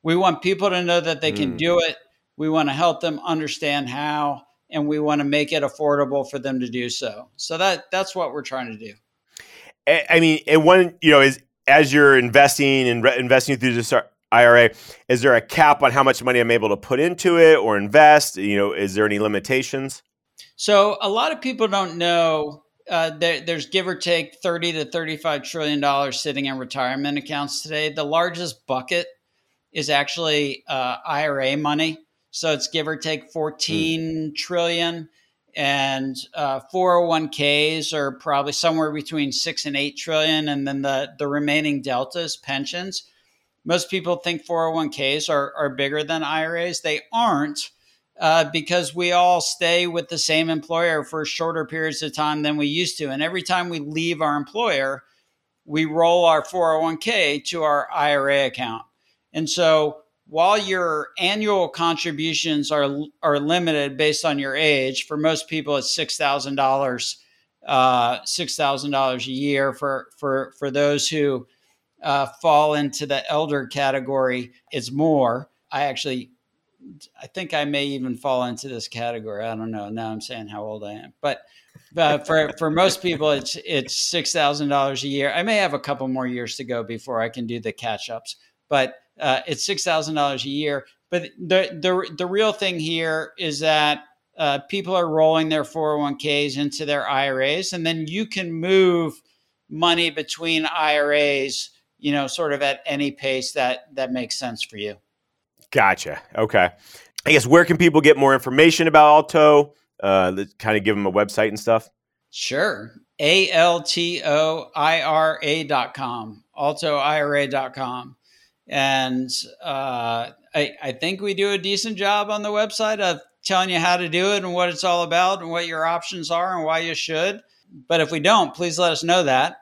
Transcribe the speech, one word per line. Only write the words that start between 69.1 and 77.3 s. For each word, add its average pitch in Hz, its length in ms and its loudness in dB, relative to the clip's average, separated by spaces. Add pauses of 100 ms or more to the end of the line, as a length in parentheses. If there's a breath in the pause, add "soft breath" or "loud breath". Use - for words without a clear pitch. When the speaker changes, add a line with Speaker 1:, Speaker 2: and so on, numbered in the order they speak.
Speaker 1:
a 131 60 -10
year. 139 400 -2
For, 135 340 -6 (120)
for, 135 400 -4
for 139 120 -6
those 143 380 0
who, 143 400 -2 (540)
uh, 139 240 0 (140)
fall 151 340 4
into 147 320 -4
the 139 240 -4
elder 147 360 -2
category, 131 840 -2 (180)
it's 120 220 -8
more. 139 580 0 (200)
I 139 120 -2
actually, 131 480 -6 (920)
I - 60 -18
think 180 260 -10